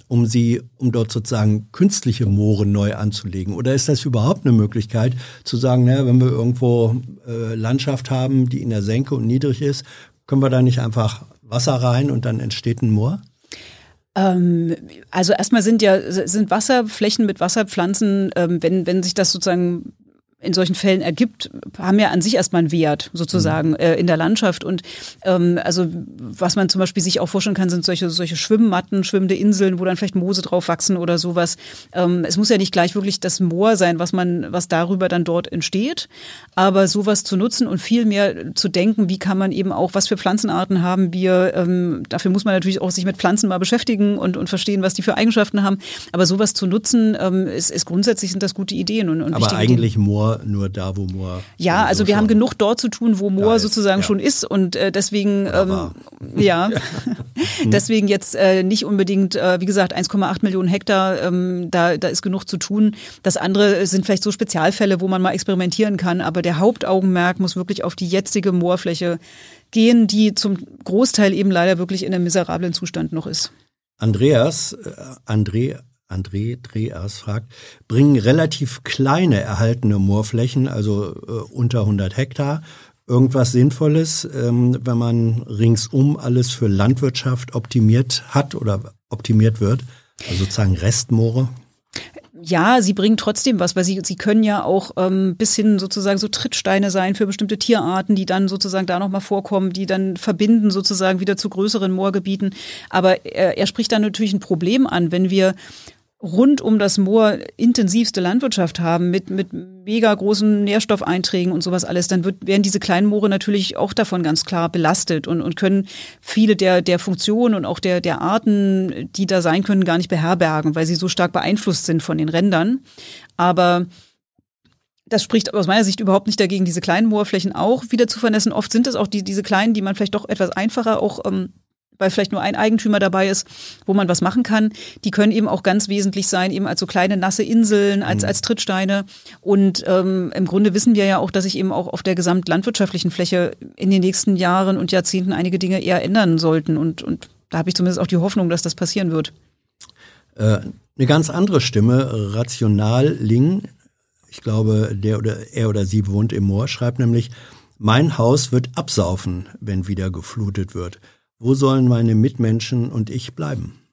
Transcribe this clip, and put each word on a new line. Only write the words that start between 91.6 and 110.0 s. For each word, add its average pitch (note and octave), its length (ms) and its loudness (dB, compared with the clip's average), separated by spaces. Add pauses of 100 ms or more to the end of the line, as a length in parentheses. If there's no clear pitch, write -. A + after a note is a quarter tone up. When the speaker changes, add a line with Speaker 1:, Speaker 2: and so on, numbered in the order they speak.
Speaker 2:
Ja, F3+ 400 2
sie F#3+ 120 2
bringen G3+ 240 2
trotzdem G#3+ 420 -2
was, F3 160 -2
weil F#3 80 0
sie, F#3+ 200 -2
sie F3+ 120 -6
können G#3+ 280 2
ja G#3 200 0
auch, F#3+ 320 -2
ähm, F#3 400 0
bis G#3+ 200 0
hin G#3+ 240 2
sozusagen G3 400 -2
so G#3+ 100 -4
Trittsteine G3 640 -2
sein F#3+ 240 0
für G#3+ 100 0
bestimmte G3+ 320 -4
Tierarten, G3 580 0
die F#3+ 100 0
dann F#3+ 220 0
sozusagen F#3+ 380 -4
da F3 140 -2
nochmal G3 220 -4
vorkommen, G3 520 -2
die F#3+ 140 -6
dann F#3+ 280 -2
verbinden G#3 560 2
sozusagen F#3+ 480 0
wieder G3 160 0
zu G3 140 -4
größeren G3 420 -2
Moorgebieten. G3 600 -2 (380)
Aber F#3 360 2
er, - 320 0
er G3 100 0
spricht - 240 -4
da A3 80 2
natürlich G#3 340 0
ein G3+ 60 0
Problem F#3+ 480 2
an, F3 240 0
wenn F3+ 180 2
wir F#3+ 260 2 (640)
rund A#3+ 380 4
um A3 200 2
das G3+ 180 2
Moor G#3 400 4 (180)
intensivste A3+ 640 2
Landwirtschaft F#3 640 0
haben E3+ 280 0
mit, F#3 200 -2
mit F#3+ 240 -4
mega F#3+ 600 0